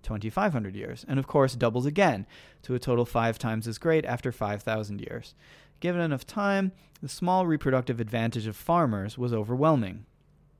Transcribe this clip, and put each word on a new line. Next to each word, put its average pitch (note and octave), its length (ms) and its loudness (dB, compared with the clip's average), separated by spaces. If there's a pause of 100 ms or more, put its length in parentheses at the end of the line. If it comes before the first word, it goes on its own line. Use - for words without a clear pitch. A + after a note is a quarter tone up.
twenty-five A2 520 -2
hundred G2+ 200 -4
years, A2 320 -10
and C3+ 120 0
of C3 80 -2
course C3+ 280 4
doubles A#2+ 300 0
again D3 420 2 (360)
to B2+ 120 -4
a B2 40 2
total A#2+ 260 2
five A#2 340 0
times A2 300 -4
as A2 80 -6
great D#3+ 300 2
after A#2+ 260 -4
five G#2 300 -4
thousand G#2+ 400 -4
years. - 320 -12 (460)
Given F3 200 0
enough D3+ 260 -2
time, G3 460 0 (300)
the D3 80 -8
small F3+ 360 2
reproductive C3 540 2
advantage A2+ 460 -2
of G#2+ 100 -6
farmers A#2 640 0
was B2 160 -2
overwhelming. A2+ 720 0 (540)